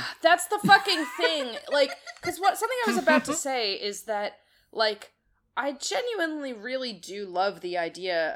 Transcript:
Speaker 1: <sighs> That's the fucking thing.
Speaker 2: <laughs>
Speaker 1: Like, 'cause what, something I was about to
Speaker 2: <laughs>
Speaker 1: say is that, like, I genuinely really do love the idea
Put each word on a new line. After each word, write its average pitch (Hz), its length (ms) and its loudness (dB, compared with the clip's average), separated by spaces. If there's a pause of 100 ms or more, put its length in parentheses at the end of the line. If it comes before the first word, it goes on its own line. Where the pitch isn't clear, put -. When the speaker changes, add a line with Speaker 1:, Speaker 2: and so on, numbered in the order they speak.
Speaker 1:
<sighs> - 180 -6
That's 339 260 4
the 415 160 -2
fucking 392 400 6 (120)
thing. 302 460 0
Speaker 2:
<laughs> - 100 -8
Speaker 1:
Like, 277 200 4 (300)
'cause 339 160 -4
what, 370 200 2
something 466 180 -2 (100)
I 415 40 4
was - 120 0
about 302 240 4
to 277 60 -2
Speaker 2:
<laughs> - 20 -2
Speaker 1:
say 247 400 -2
is 202 280 -8
that, 208 300 -4 (380)
like, 214 420 -2 (440)
I 277 160 -2
genuinely 320 800 -4
really 247 400 -6
do 196 320 -12
love 185 380 -2
the 175 160 -4
idea 170 580 -2